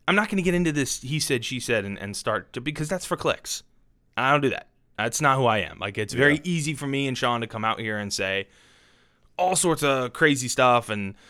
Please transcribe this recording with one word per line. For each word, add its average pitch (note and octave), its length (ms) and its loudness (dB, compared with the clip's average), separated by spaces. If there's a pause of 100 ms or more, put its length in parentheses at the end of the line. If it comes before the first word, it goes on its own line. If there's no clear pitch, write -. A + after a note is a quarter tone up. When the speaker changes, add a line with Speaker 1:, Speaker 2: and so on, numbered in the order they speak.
Speaker 1:
I'm F3 80 2
not G#3 160 2
gonna F#3+ 120 0
get F3 120 2
into F3 180 2
this C#3+ 300 -2
he D3 180 -4
said, B2 240 0
she B2+ 160 -6
said, A2+ 240 0
and, G2 140 -6
and G2+ 180 -10
start G#2+ 380 -4
to, B2+ 80 -8
because D3+ 260 -6
that's F#3 160 -6
for F3 120 -4
clicks. - 460 -4 (540)
I B2+ 140 4
don't D3 100 4
do C3+ 100 2
that. - 180 -6 (280)
That's A2+ 240 -2
not C#3 180 4
who C3 80 4
I A2 120 4
am. E2+ 200 -6
Like, G2+ 200 -6
it's G#2+ 160 -4
very C#3+ 200 6
Speaker 2:
Yeah. D#3 100 0
Speaker 1:
easy D#3+ 300 -2
for C#3+ 140 -6
me C#3 180 -2
and C3 100 -2
Sean A#2+ 240 0
to A#2 60 -4
come A2 180 -6
out A2 140 0
here G#2+ 200 -4
and G2+ 140 -6
say F#2+ 360 -2 (880)
all F#3 180 2
sorts E3+ 300 2
of C3 280 0
crazy C#3 360 2
stuff B2 400 4
and G2+ 260 -6 (160)